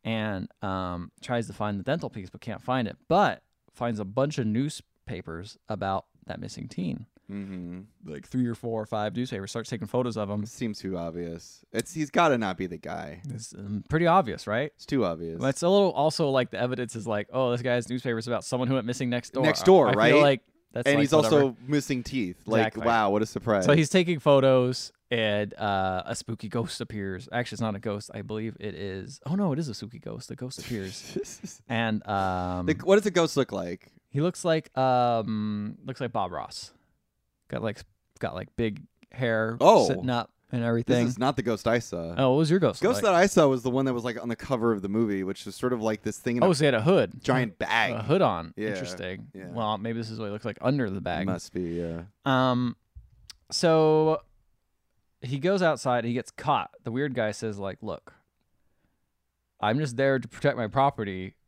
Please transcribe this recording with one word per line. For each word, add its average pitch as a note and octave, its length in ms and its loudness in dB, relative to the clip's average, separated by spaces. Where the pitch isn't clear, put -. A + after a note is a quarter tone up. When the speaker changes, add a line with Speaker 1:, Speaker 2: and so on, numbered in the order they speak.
Speaker 1:
and, G#2+ 440 -4
um, F#2 500 -4
tries A#2+ 260 -4
to G#2 60 -12
find G#2 260 -4
the F2+ 40 -8
dental D3 260 -4
piece F#2 200 -12
but - 120 -20
can't - 200 -10
find B2+ 260 -2
it, - 100 -8
but D#3+ 340 2
finds A#2 260 -4
a G#2 60 -4
bunch C3 320 -2
of A#2+ 100 -2
newspapers G#2 1080 -6
about G2 360 -4
that - 120 -10
missing - 280 -10
teen. E3+ 380 -6
Speaker 2:
Mm-hmm. F#2 480 -10
Speaker 1:
Like, D2 220 -14
three B2+ 180 -2
or A#2 80 -4
four A2+ 260 -6
or A2 60 -6
five G#2+ 300 -4
newspapers, A2+ 340 -6
starts A#2 180 -8
taking G#2 200 -8
photos A#2+ 280 -2
of G#2 140 -4
'em. G#2 140 -2
Speaker 2:
It G#2 60 -8
seems A2 280 -6
too F#2+ 180 -6
obvious. E2+ 760 -8
It's, - 200 -4
he's D#3 200 -6
gotta D#3 260 4
not G2 180 -2
be F#2 120 -4
the E2+ 100 -10
guy. D#2+ 440 -10
Speaker 1:
It's, A#2 220 -12
um, G2+ 340 -8
pretty D#3+ 160 2
obvious, E3 400 2
right? A#2+ 300 -2
Speaker 2:
It's - 100 -20
too C3 180 2
obvious. E2+ 380 -4
Speaker 1:
That's C3+ 220 -2
a E3+ 60 2
little, G3 240 6
also, D3+ 360 0
like, B2+ 220 2
the F#2+ 80 -6
evidence B2 360 -2
is A2+ 120 -8
like, G#2 260 -2
"Oh, B2+ 160 2
this A#2+ 140 0
guy B2+ 100 0
has A#2+ 160 0
newspapers A#2+ 380 -4
about A#2+ 180 -2
someone B2+ 220 -2
who C3 80 2
went A#2 100 0
missing B2 240 -2
next B2 240 -4
door." - 100 0
Speaker 2:
Next D#3 220 2
door, F#3 220 10
Speaker 1:
I, - 40 4
I - 40 4
Speaker 2:
right? A#2 180 8
Speaker 1:
feel D3 80 10
like C#3 200 6
that's, B2 140 -4
Speaker 2:
And C#3+ 120 6
Speaker 1:
like, D3 40 6
Speaker 2:
he's C#3+ 120 4
also D#3 220 6
Speaker 1:
whatever. A#2+ 80 -4
Speaker 2:
missing C#3 360 0
teeth. F#2+ 420 -4
Like, A2 220 2
Speaker 1:
Exactly. A2 180 -6
Speaker 2:
wow, A2 240 4
what G#2 140 4
a - 20 2
surprise. G#2 400 0
Speaker 1:
So C#3+ 80 6
he's D#3 160 4
taking F3 300 2
photos, C3 720 4
and, G#2 460 0
uh, F#2+ 500 -2
a A#2 100 -6
spooky - 320 -10
ghost A#2 320 -6
appears. G2 520 -8
Actually, A#2+ 240 -4
it's A2 60 -8
not A2 140 -2
a G2 40 -10
ghost. G#2 340 -6
I G#2 80 -8
believe A2 380 -8
it G2+ 160 -8
is. F#2+ 500 -10
Oh, D3 80 -4
no, G3 180 0
it C3 60 0
is D#3+ 100 -4
a A2 60 -8
spooky A2 260 -12
ghost. A2 300 -12
The - 60 -10
ghost B2+ 240 -12
appears. - 1040 -10
Speaker 2:
<laughs> - 60 -20
Speaker 1:
And, A2+ 380 -2
um, F2+ 600 -2
Speaker 2:
The, D#3 160 0
what G3 140 6
does G#3 100 2
a F#3+ 40 0
ghost E3 240 2
look C3+ 160 0
like? F2+ 400 -8
Speaker 1:
he C#3 100 -2
looks F3+ 240 -4
like, D#3+ 320 0
um, A2 1080 0
looks B2+ 160 -10
like A#2 140 -4
Bob F#2+ 180 -2
Ross. - 400 -10
Got, - 140 -6
like, G#2+ 160 -4
got, - 160 -6
like, - 220 -12
big A2 260 -2
hair A2+ 500 -2
Speaker 2:
Oh. D#3+ 260 8
Speaker 1:
sitting - 220 0
up A#2+ 220 -2
and A#2+ 120 -2
Speaker 2:
This A#2 40 0
Speaker 1:
everything. A#2+ 380 2
Speaker 2:
is A#2+ 140 -2
not C3 160 0
the A#2+ 80 -2
ghost A2+ 240 -2
I A#2 100 4
saw. E2+ 400 -6
Speaker 1:
Oh, C3 140 4
what C3+ 60 4
was D#3 120 2
your F#3 100 4
ghost B2 220 2
Speaker 2:
Ghost G#3 220 2
Speaker 1:
like? G3+ 80 4
Speaker 2:
that - 20 6
I F3+ 140 6
saw D#3+ 200 6
was C3 140 2
the B2+ 80 -2
one C3+ 160 2
that B2+ 80 0
was, A#2+ 100 -2
like, A2+ 160 -6
on A#2 100 -8
the A#2 60 -2
cover A#2 360 0
of G2+ 100 2
the G2 80 -4
movie, G2+ 340 2
which F#2 220 -6
was G2 100 -12
sort B2 160 -2
of A#2+ 80 -2
like G#2+ 220 -2
this - 160 -6
thing A#2+ 200 -2
in B2 60 2
Speaker 1:
Oh, F#3 80 6
Speaker 2:
a D#3 40 4
Speaker 1:
so C3 60 -2
he D#3 40 4
had C#3 80 4
a A2 80 2
hood. C#3 400 4
Speaker 2:
giant B2+ 380 0
bag. A2 340 2
Speaker 1:
A A2 80 -4
hood D#3 220 2
on. E2+ 340 0
Speaker 2:
Yeah. G#2+ 120 -2
Speaker 1:
Interesting. F#2 640 -6
Speaker 2:
Yeah. F#2+ 140 -14
Speaker 1:
Well, G#2+ 280 -2
maybe A2+ 220 -6
this A2 100 -6
is A2+ 80 -10
what A2 80 -6
he G2+ 60 -6
looks G#2+ 140 -10
like G2+ 160 -6
under B2+ 280 0
the F#2+ 120 -4
bag. F2 260 -2
Speaker 2:
Must - 260 -6
be, F2+ 80 -4
yeah. E2+ 260 -6
Speaker 1:
Um, B2+ 500 0
so D#3 680 4
he B2+ 160 -6
goes F#3 240 2
outside. B2 420 2
He A#2 100 -2
gets B2 180 -4
caught. C3+ 400 -2
The A#2 80 -6
weird C3+ 220 -2
guy A2+ 180 0
says, G#2 280 -6
like, F#2+ 240 -8
"Look, - 300 -10
I'm A2+ 200 0
just B2+ 180 -2
there C3+ 220 2
to A#2+ 80 -8
protect C#3 300 -2
my A2+ 100 -2
property. G2+ 680 -2